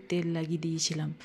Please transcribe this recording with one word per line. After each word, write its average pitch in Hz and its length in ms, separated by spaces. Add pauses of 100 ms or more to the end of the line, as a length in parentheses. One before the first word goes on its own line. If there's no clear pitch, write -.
তেল 175 240
লাগিয়ে 160 320
দিয়েছিলাম, 156 460 (140)